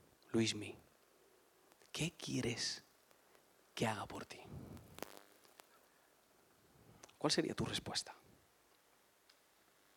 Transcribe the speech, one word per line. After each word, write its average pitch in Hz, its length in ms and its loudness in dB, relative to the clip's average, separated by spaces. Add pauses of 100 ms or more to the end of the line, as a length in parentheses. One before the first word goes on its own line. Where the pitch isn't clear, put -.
(320)
Luismi, 104 440 4 (1160)
¿qué 156 200 0
quieres - 720 0 (920)
que - 120 4
haga 107 200 0
por - 180 -6
ti?". - 140 -14 (2750)
¿Cuál 151 120 4
sería - 240 4
tu - 120 0
respuesta? - 480 -2 (1800)